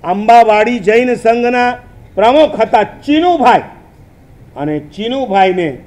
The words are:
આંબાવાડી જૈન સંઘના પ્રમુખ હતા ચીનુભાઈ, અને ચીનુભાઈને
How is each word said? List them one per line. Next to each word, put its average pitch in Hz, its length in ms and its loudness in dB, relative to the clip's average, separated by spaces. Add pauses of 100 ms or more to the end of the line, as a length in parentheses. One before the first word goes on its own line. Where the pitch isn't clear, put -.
આંબાવાડી 220 720 2
જૈન 233 360 0
સંઘના 247 640 0 (360)
પ્રમુખ 269 460 2
હતા 220 220 2
ચીનુભાઈ, 285 800 0 (920)
અને 147 220 -6
ચીનુભાઈને 190 1080 -4